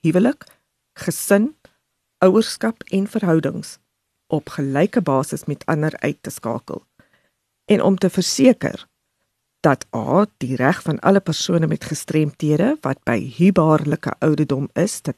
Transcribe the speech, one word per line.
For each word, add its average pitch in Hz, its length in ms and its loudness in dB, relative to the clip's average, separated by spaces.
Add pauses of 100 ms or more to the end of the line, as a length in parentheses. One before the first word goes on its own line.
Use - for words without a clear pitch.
huwelik, 180 440 2 (480)
gesin, 208 600 0 (640)
ouerskap 220 640 2
en 196 240 -2
verhoudings 170 720 -2 (500)
op 156 220 -4
gelyke 147 520 0
basis 135 440 -2
met - 200 -8
ander 151 340 -2
uit 147 220 -4
te - 80 -12
skakel - 540 -8 (840)
en 208 160 2
om 196 160 2
te 185 120 0
verseker - 800 0 (720)
dat 143 240 2 (100)
A, 117 300 0 (120)
die 127 180 -4
reg 131 260 0
van - 180 -4
alle 196 200 2
persone 165 480 -2
met - 160 -4
gestremthede 156 1000 -2
wat 135 220 -6
by 120 160 -2 (180)
hubaarlike 156 840 2
ouderdom 143 540 0
is 180 260 -2
te 135 180 -8